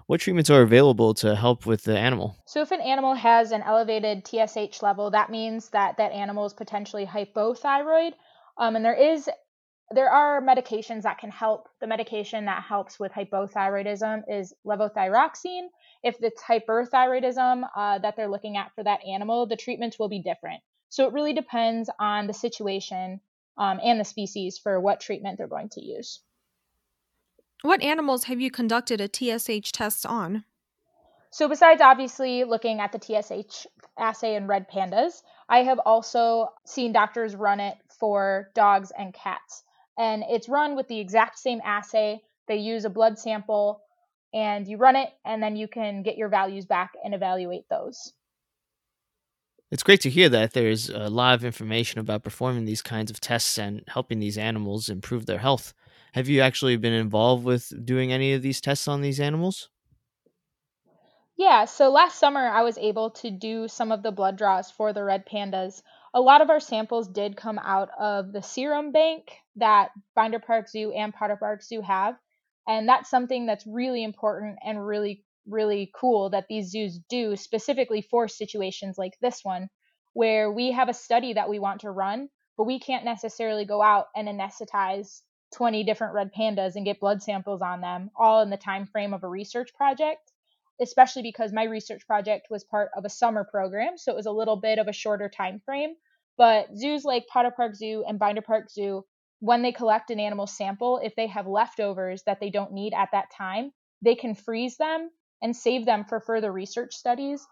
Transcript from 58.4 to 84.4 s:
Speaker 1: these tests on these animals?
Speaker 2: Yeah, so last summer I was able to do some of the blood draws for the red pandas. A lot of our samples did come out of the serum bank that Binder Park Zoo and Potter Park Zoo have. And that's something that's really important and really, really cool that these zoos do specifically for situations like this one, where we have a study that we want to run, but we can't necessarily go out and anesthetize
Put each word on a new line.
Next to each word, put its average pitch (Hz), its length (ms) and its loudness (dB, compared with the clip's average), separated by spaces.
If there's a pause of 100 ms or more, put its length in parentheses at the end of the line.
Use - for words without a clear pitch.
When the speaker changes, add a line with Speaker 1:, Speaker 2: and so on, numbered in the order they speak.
Speaker 1:
these 131 200 -4
tests 143 260 -2
on 143 140 -2
these 139 180 -2
animals? 160 500 -2 (1700)
Speaker 2:
Yeah, 302 280 6
so 269 240 4
last 320 300 6
summer 285 280 4
I 226 160 4
was 233 140 0
able 220 340 -2
to - 200 -12
do 220 360 -6
some 220 240 -6
of 208 120 -2
the 220 80 -2
blood 190 260 -2
draws 190 340 0
for 214 220 -2
the 202 100 -6
red 196 220 -2
pandas. 196 560 -6 (320)
A 247 80 4
lot 269 200 10
of 302 80 6
our 311 100 6
samples 226 480 -4
did 202 300 -6
come 220 220 -8
out 196 300 -2 (100)
of 202 340 -4
the 202 80 -8
serum 294 500 -4
bank 320 400 2 (260)
that 214 320 6 (260)
Binder 220 240 2
Park 220 300 0
Zoo 214 220 -6
and 214 220 -4
Potter 208 240 -4
Park 208 240 -6
Zoo 226 200 -10
have. 196 340 0 (540)
And 220 200 0
that's 262 200 4
something 247 360 0
that's 214 220 -4
really 240 360 -4
important 214 640 -6
and 208 200 -8
really, 208 380 -4 (240)
really 208 480 -2
cool 208 360 2
that 190 180 -2
these 214 200 -8
zoos 190 300 -8 (100)
do 220 280 -4
specifically 233 640 -4
for 233 260 0
situations 196 720 -10
like 190 240 -8
this 247 200 -2
one, 185 280 -8 (440)
where 220 380 2
we 240 200 -2
have 247 180 2
a 240 40 -4
study 240 400 -2
that 208 160 -2
we 208 100 -4
want 196 220 -4
to 208 100 -10
run, 202 360 -6 (300)
but 220 80 0
we 254 140 -2
can't - 260 -6
necessarily 220 580 -4
go 208 180 0
out 208 340 6
and 214 120 -6
anesthetize 202 920 -6 (340)